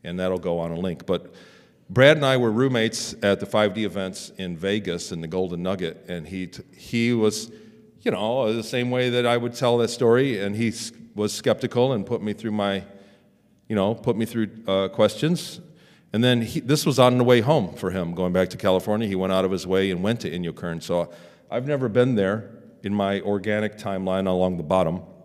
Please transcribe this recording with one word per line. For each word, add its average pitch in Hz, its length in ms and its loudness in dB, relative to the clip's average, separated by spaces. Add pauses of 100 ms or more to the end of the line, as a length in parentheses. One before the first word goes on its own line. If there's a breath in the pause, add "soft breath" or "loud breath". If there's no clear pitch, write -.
and 87 160 -6
that'll 92 160 0
go 85 220 -2
on 82 140 -4
a 82 60 -6
link. 90 280 -6
But - 260 -4 (560 loud breath)
Brad 135 300 6
and 143 80 2
I 131 100 4
were 117 160 2
roommates 117 720 0
at 101 180 4
the 98 60 -6
five 107 260 2
D 107 140 -4
events 95 500 -6
in 90 220 -8
Vegas 92 520 -2
in 85 120 -8
the 82 40 -8
Golden 87 360 -4
Nugget, 90 440 -6
and 85 220 -10
he, 92 200 -8
t-, - 140 -18 (140)
he 120 380 0
was, 107 360 0 (520 loud breath)
you 240 80 0
know, 110 420 0
the 113 100 -4
same 123 280 -4
way 127 180 0
that 120 160 0
I 120 140 4
would 120 160 -4
tell 120 240 2
that 113 100 2
story, 120 500 4
and 101 160 -2
he 113 140 0
s-, - 240 -6 (220)
was 107 180 -2
skeptical 123 640 0
and 98 100 -2
put 113 180 -4
me 104 120 -4
through 110 180 -6
my, 101 320 -2 (840 loud breath)
you 110 80 -6
know, 101 200 2
put 113 200 -2
me 107 120 0
through, 110 240 -2 (180)
uh, 95 200 2
questions. 147 680 0 (540 soft breath)
And 110 100 2
then 123 200 4
he, - 180 -4
this 143 240 0
was 135 140 2
on 123 180 6
the 123 80 4
way 123 160 8
home 113 320 2
for - 180 -4
him, 87 240 -4
going 90 160 -2
back 92 200 2
to - 80 -12
California. 104 500 0
He 98 60 -4
went 95 180 0
out 95 140 2
of 92 40 0
his 90 160 -4
way 95 240 2
and 90 120 -2
went 113 180 -2
to 87 100 -6
Inyo 85 240 -6
Kern. 82 280 -8
So 87 280 -2 (400 loud breath)
I've 123 160 -4
never 135 220 -2
been 123 260 4
there 104 360 0 (320)
in 101 120 -4
my 98 280 0
organic 104 560 -2
timeline 95 500 -2
along 92 300 2
the 82 40 -6
bottom 87 380 0 (240)